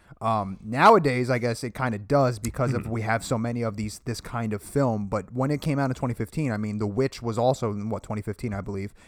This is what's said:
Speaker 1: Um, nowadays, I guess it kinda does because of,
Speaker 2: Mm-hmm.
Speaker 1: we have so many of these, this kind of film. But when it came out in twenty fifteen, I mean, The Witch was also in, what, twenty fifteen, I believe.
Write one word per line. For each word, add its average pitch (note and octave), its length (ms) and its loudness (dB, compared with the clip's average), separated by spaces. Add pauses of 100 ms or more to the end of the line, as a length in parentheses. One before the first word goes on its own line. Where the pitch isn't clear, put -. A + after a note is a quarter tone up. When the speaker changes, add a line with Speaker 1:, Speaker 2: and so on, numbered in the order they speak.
(200)
Speaker 1:
Um, G#2 420 -2
nowadays, C3 680 6
I B2 80 2
guess A#2 240 -2
it A#2+ 120 -6
kinda A#2+ 240 -2
does B2 420 2
because A#2+ 340 -2
of, A2+ 80 -2
Speaker 2:
Mm-hmm. A2 80 -6
Speaker 1:
we A2+ 120 -2
have A2 220 0
so B2 140 -2
many A#2 240 -2
of A2 140 -2
these, G#2+ 280 -6
this A#2 160 -4
kind A2+ 320 -4
of G#2 100 -4
film. A2+ 440 2
But G#2 260 -4
when C3 200 0
it C#3 100 -2
came C#3 160 0
out C3+ 120 2
in B2+ 40 -2
twenty B2 200 -2
fifteen, C3 380 -2
I G#2+ 60 -2
mean, G#2+ 200 -2
The G#2+ 100 0
Witch B2+ 340 0
was A#2 160 -2
also B2 320 2
in, G#2 180 -4
what, G2+ 140 -4
twenty G#2+ 200 -6
fifteen, A2 300 -6
I G2 80 -4
believe. G2 320 -6 (160)